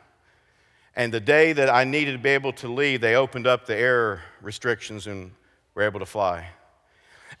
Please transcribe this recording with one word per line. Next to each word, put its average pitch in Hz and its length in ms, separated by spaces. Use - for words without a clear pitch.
And 117 180
the 113 60
day 151 340
that 139 160
I 123 140
needed 143 300
to 123 60
be 131 100
able 135 240
to - 140
leave, 131 340
they 113 140
opened 127 320
up 123 180
the 110 100
air 113 460
restrictions 107 680
and 95 280
were 101 80
able 104 160
to 95 60
fly. 87 440